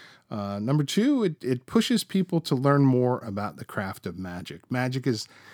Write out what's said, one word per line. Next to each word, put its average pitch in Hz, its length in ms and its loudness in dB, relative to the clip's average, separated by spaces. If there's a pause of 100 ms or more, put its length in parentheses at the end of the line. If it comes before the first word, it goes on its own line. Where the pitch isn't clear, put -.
(300)
Uh, 101 280 -6
number 139 240 0
two, 240 420 2
it, 160 200 -4
it 127 220 -2
pushes - 380 2
people 180 360 0
to - 140 -2
learn 139 320 6
more 123 320 4
about 101 400 -6
the - 80 -12
craft 98 400 -8
of 87 120 -8
magic. 90 520 -12
Magic 127 360 -2
is, 113 220 0 (260)